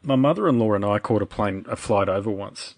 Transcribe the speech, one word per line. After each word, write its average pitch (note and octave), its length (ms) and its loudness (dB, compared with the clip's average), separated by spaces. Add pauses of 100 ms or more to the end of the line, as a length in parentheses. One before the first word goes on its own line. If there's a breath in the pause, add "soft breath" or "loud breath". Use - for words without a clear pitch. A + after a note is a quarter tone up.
my C#3 140 0
mother-in-law C3+ 580 2
and G2+ 100 0
I G#2 140 2
caught G#2 240 0
a F#2+ 40 -2
plane, G2 440 -4
a - 60 -4
flight G2 340 0
over G2 200 -2
once, G2 480 -12